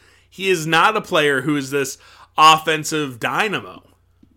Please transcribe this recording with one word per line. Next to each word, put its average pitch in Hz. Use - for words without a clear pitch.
He 190
is 165
not 180
a 202
player 147
who 147
is 135
this 139
offensive 156
dynamo. 135